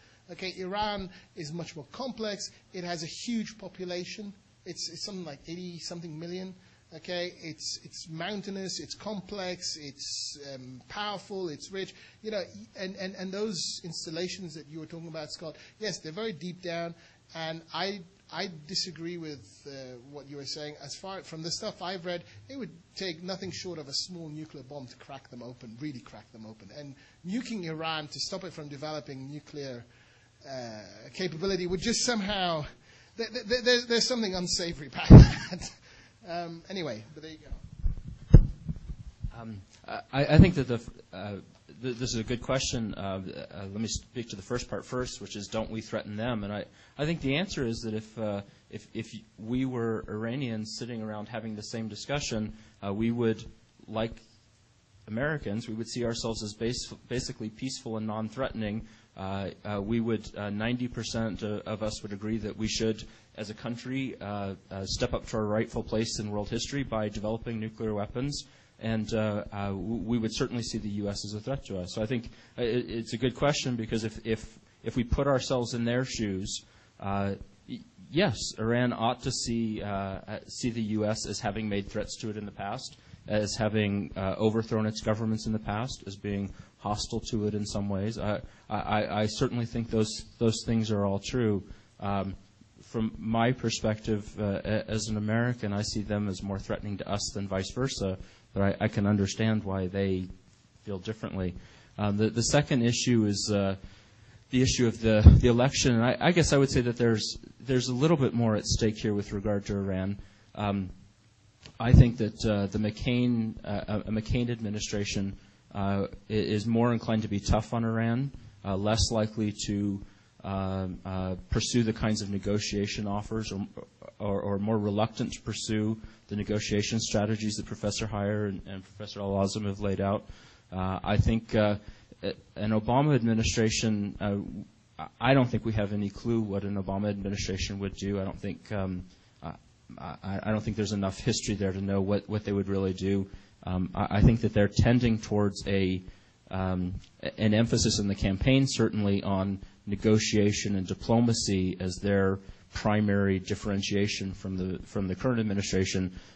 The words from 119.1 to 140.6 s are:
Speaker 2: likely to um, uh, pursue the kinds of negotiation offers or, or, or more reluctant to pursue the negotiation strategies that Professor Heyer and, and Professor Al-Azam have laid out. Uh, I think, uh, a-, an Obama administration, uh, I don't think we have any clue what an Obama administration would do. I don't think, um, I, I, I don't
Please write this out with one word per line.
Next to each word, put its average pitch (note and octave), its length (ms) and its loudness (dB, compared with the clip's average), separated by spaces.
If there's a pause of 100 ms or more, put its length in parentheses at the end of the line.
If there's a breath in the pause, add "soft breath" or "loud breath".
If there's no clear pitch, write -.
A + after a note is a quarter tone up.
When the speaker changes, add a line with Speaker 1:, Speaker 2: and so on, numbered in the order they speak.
Speaker 2:
likely G#2+ 420 0 (120)
to G2+ 360 -2 (420 loud breath)
um, F#2+ 640 -2
uh, F#2 300 -2 (140)
pursue A#2 340 2
the A2 100 2
kinds A2 280 0
of G2 80 -6
negotiation G2+ 800 -2
offers G#2 440 -4
or, G2 160 -4 (520)
or, G2+ 220 -2
or G2+ 180 -2
more G#2+ 180 2
reluctant G#2 560 0
to - 80 -12
pursue G#2+ 560 -2 (300 loud breath)
the G2+ 80 -8
negotiation G#2 640 0
strategies G#2+ 560 0
that - 100 -6
Professor G#2 420 -4
Heyer G#2 420 0
and, F#2+ 180 -6
and F#2+ 160 -12
Professor - 360 -14
Al-Azam G2 460 0
have G2 140 -4
laid G2 220 0
out. G2 240 2 (460 loud breath)
Uh, F#2 320 -2
I G#2 140 2
think, A2+ 380 2
uh, G#2 200 6 (460 loud breath)
a-, F#2+ 120 -4 (220)
an G#2+ 160 0
Obama B2 440 4
administration, A2 1040 2
uh, - 880 -6 (160)
I B2 120 6
don't B2+ 160 6
think A2 140 0
we A2 100 0
have G#2 200 0
any G#2 160 0
clue A#2 320 0
what G2 220 -2
an G2+ 120 -4
Obama G2 340 -2
administration G2 680 -4
would G2 160 -4
do. G2 240 -2
I F#2+ 40 -2
don't F#2+ 160 -6
think, - 320 -8
um, F#2+ 340 -2 (380 soft breath)
I, E2 100 -8 (460)
I, - 440 -6
I A2 80 -2
don't G#2+ 100 2